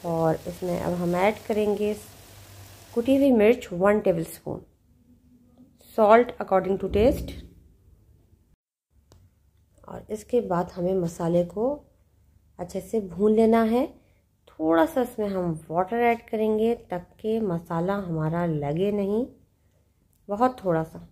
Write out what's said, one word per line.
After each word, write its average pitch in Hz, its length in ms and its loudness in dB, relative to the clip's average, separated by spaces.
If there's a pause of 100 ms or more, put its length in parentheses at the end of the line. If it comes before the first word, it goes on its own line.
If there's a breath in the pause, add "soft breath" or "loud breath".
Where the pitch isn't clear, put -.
और 165 320 0 (100)
इसमें 175 320 -6
अब 170 140 -4
हम 175 220 -2
ऐड 208 300 0
करेंगे 208 480 -2 (1000)
कुटी 262 220 2
हुई 277 160 4
मिर्च 226 420 4
वन 202 260 2
टेबल 170 260 0
स्पून, - 340 -12 (1300)
salt 226 400 6 (100)
according 190 380 0
to 190 120 -6
taste। 214 400 2 (2500)
और 180 260 -16
इसके 214 320 -2
बाद 180 300 -2
हमें 185 240 -2
मसाले 175 500 0
को 202 200 -4 (920)
अच्छे 180 240 -8
से 220 200 -4
भून 190 320 2
लेना 226 300 6
है। 240 220 0 (600 soft breath)
थोड़ा 320 380 2
सा 269 160 -2
इसमें 220 260 -4
हम 180 240 -4 (180)
water 185 320 -2
add 233 260 0
करेंगे 220 460 0 (160)
ताकि 214 520 -6
मसाला 175 560 -2
हमारा 170 480 -2
लगे 156 460 -2
नहीं, 208 340 -2 (1000)
बहुत 240 300 0
थोड़ा 170 260 0
सा। - 280 -16